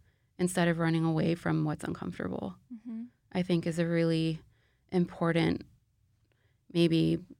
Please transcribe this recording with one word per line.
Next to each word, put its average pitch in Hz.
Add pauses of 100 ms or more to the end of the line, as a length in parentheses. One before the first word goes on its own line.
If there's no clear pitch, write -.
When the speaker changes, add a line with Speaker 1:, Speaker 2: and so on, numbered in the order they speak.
(380)
Speaker 1:
instead 180
of 170
running 165
away 165
from 160
what's 151
uncomfortable, 180 (160)
Speaker 2:
Mm-hmm. 226 (280)
Speaker 1:
I 185
think 170
is 170
a 165
really 165 (500)
important, 170 (1080)
maybe, 165 (200)